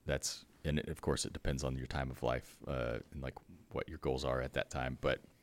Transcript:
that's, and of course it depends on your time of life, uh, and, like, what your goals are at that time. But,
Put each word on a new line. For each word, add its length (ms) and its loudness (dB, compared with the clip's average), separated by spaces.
that's, 380 0
and 140 4
of 120 -4
course 240 2
it 60 -4
depends 320 0
on 140 0
your 100 -4
time 240 0
of 100 -8
life, 360 0
uh, 320 0
and, 80 -6
like, 140 -4
what 160 -2
your 120 -8
goals 260 0
are 160 4
at 120 -2
that 160 0
time. 320 -2
But, 200 4